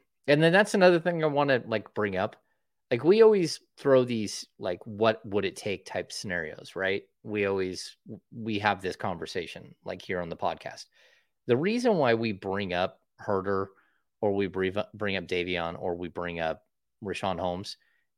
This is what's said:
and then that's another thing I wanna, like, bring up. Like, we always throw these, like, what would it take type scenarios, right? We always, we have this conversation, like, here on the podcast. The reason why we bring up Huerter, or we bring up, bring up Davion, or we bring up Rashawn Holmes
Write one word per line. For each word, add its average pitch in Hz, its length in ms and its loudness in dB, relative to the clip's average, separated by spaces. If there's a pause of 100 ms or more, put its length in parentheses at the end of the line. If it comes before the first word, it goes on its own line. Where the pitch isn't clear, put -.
(280)
and 147 160 6
then 165 100 6
that's 208 220 4
another 180 240 6
thing 170 240 -2
I 156 40 4
wanna, 139 380 2
like, 110 300 -4
bring 104 200 -2
up. 98 200 -2 (560)
Like, 123 120 0
we 208 200 8
always 202 360 6 (180)
throw 131 260 6
these, 113 420 -4 (140)
like, 92 260 -6
what 110 400 0
would 98 200 -2
it 90 100 -6
take 98 300 -6
type 90 260 -8
scenarios, 87 640 -8
right? 95 280 -2 (200)
We 104 220 -2
always, 95 520 -4 (340)
we 110 280 -6
have 101 220 0
this 92 140 -4
conversation, 87 800 -8 (100)
like, 92 200 -10
here 90 180 -4
on 85 80 -8
the 78 80 -10
podcast. - 480 -8 (640)
The 123 100 4
reason 220 400 0
why 123 160 4
we 113 180 0
bring 95 420 -4
up 90 280 -2 (180)
Huerter, 98 480 -2 (540)
or 104 120 0
we 98 120 0
bring 95 320 -2
up, - 160 -4
bring 101 220 -4
up 90 100 -4
Davion, 87 540 -2
or 87 160 -4
we 87 140 -8
bring 87 300 -6
up 80 240 -4 (400)
Rashawn 92 360 -4
Holmes 92 380 -6 (400)